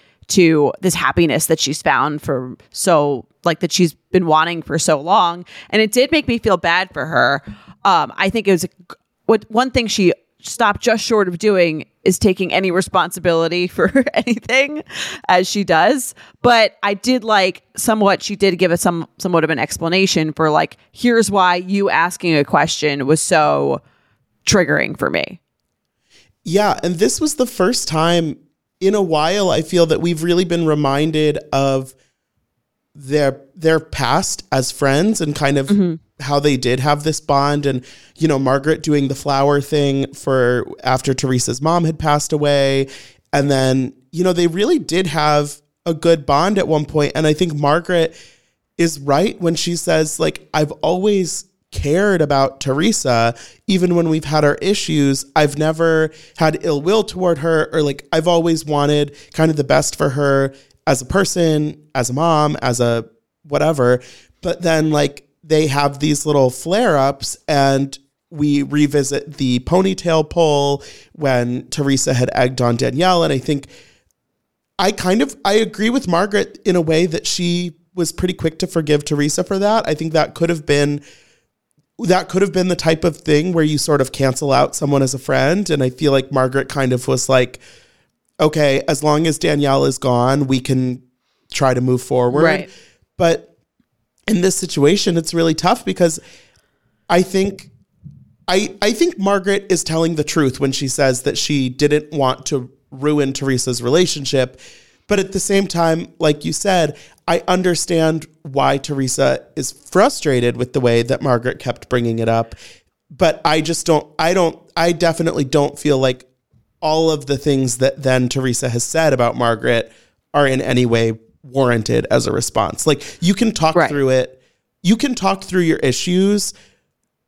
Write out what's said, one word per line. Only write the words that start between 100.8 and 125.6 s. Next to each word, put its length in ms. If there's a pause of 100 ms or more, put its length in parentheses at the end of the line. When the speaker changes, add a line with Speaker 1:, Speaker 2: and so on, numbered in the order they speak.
Speaker 2:
says 340
that 140
she 320
didn't 420
want 360
to 220 (220)
ruin 420
Teresa's 500
relationship. 760 (480)
But 120
at 120
the 80
same 280
time, 500
like 260
you 100
said, 440 (300)
I 200
understand 800 (160)
why 380
Teresa 640 (100)
is 160
frustrated 880
with 160
the 60
way 240
that 180
Margaret 380
kept 300
bringing 300
it 100
up. 260 (560)
But 340
I 160
just 240
don't, 320
I 160
don't, 260 (160)
I 160
definitely 520
don't 340
feel 220
like 280 (540)
all 300
of 160
the 100
things 400
that 240
then 280
Teresa 400
has 140
said 300
about 220
Margaret 560 (420)
are 140
in 140
any 260
way 260 (320)
warranted 640
as 160
a 40
response. 560
Like, 160 (180)
you 120
can 180
talk 240
Speaker 1:
Right. 140
Speaker 2:
through 200
it. 320 (420)
You 140
can 180
talk 280
through 180